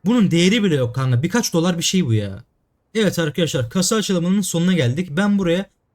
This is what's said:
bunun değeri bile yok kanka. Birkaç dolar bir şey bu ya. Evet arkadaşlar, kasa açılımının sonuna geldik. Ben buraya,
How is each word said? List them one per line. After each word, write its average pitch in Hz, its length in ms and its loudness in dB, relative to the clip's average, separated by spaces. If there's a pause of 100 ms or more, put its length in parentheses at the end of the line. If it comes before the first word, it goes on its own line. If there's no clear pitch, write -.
bunun 208 260 2
değeri 190 320 4
bile 175 120 2
yok 120 200 -2
kanka. 131 280 0
Birkaç 185 300 -2
dolar 175 240 0
bir 165 60 -4
şey 180 220 0
bu 120 80 0
ya. 101 300 -4 (520)
Evet 202 240 0
arkadaşlar, 151 500 -2
kasa 190 260 0
açılımının 190 460 0
sonuna 180 320 0
geldik. 151 380 -2
Ben 202 260 0
buraya, 185 280 0 (300)